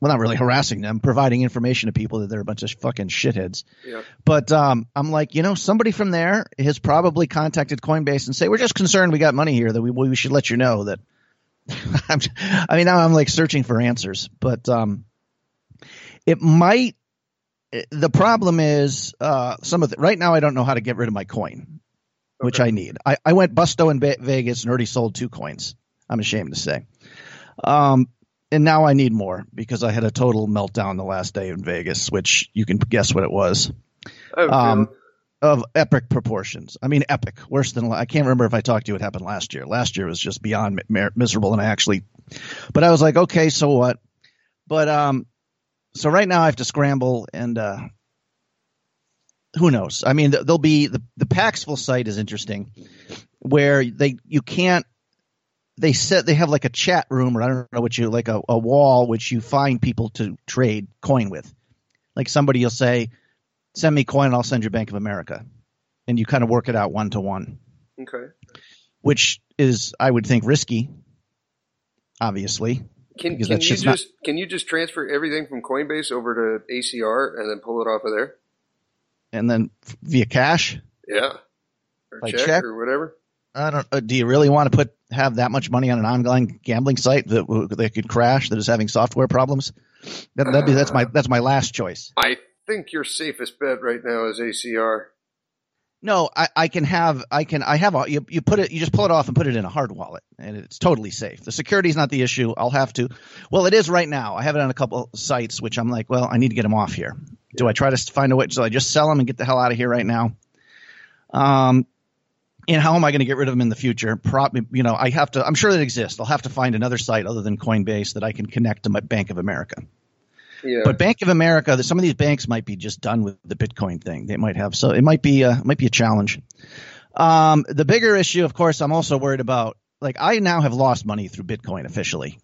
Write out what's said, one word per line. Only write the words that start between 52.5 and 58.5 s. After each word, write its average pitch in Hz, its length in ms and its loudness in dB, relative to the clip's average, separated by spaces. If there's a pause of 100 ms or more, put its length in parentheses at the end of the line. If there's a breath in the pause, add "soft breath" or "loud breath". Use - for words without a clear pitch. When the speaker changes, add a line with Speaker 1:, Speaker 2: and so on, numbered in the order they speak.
Speaker 1:
where 143 460 4
they, 123 320 -2 (100)
you 147 160 0
can't, 180 420 0 (920)
they 156 160 2
set, - 340 0
they 165 80 4
have, 160 140 2
like, 143 160 0
a 131 40 0
chat 170 420 0
room, 127 260 0
or 110 60 0
I 120 40 0
don't 127 260 -4
know 120 80 -4
what 117 160 -2
you, 117 140 -2
like, 113 160 -2
a, 110 220 -2
a 117 100 2